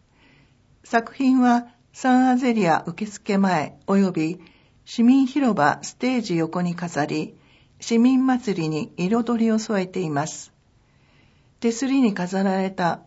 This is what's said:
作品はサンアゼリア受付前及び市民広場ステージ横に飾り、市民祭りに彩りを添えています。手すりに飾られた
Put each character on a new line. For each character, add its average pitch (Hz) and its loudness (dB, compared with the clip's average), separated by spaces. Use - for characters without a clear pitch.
作 233 -2
品 262 2
は 240 2
サ 254 0
ン 254 4
ア 254 4
ゼ 247 0
リ 208 0
ア 156 2
受 170 -8
付 208 -4
前 185 0
及 196 2
び 165 -4
市 - -2
民 262 6
広 254 0
場 147 2
ス - -16
テ 247 -2
ー - -2
ジ 180 -2
横 165 -2
に 175 -4
飾 170 -4
り、 160 -6
市 233 0
民 254 4
祭 240 -2
り 156 -2
に 151 -6
彩 226 0
り 226 2
を 214 0
添 214 -4
え 185 -6
て 185 -8
い 170 -4
ま 147 -4
す。 - -16
手 233 0
す 233 -4
り 269 2
に 226 2
飾 185 -4
ら 190 0
れ 190 -2
た 180 -2